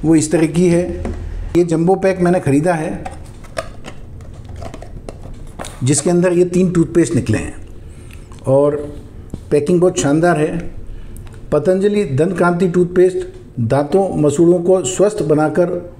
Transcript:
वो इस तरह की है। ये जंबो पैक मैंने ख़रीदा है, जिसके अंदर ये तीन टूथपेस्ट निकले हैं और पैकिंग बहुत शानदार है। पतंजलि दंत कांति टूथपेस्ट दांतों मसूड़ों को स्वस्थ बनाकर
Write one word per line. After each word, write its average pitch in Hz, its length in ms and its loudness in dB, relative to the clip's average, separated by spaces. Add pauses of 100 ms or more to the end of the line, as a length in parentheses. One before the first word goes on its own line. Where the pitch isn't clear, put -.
वो 160 100 6
इस 151 160 2
तरह 160 160 4
की 165 200 2
है। 175 360 0 (540)
ये 175 60 6
जंबो 165 320 2
पैक 185 260 0
मैंने 175 180 4
ख़रीदा 147 340 2
है, 170 300 -4 (2750)
जिसके 143 260 0
अंदर 175 240 4
ये 175 120 4
तीन 180 260 2
टूथपेस्ट 165 440 2
निकले 110 220 0
हैं - 180 -8 (920)
और 143 460 2 (580)
पैकिंग 147 300 2
बहुत 180 180 2
शानदार 160 380 2
है। 165 340 -2 (800)
पतंजलि 190 520 2
दंत 160 340 0
कांति 175 300 2
टूथपेस्ट 180 600 2 (320)
दांतों 147 580 2
मसूड़ों 165 420 4
को 185 240 2
स्वस्थ 202 400 2
बनाकर 156 760 0